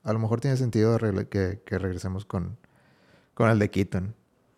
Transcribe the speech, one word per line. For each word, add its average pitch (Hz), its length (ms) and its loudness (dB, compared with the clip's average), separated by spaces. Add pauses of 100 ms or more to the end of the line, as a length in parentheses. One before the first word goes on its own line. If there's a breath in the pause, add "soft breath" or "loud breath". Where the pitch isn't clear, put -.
a 110 80 -2
lo 110 60 0
mejor 113 200 0
tiene 135 200 0
sentido 113 400 2
regle-, 101 300 -2
que, 95 360 -2
que 92 140 -4
regresemos 92 480 -6
con, 92 320 -6 (760 soft breath)
con 120 160 4
el 113 100 6
de 101 120 2
Keaton. 98 440 -2 (440)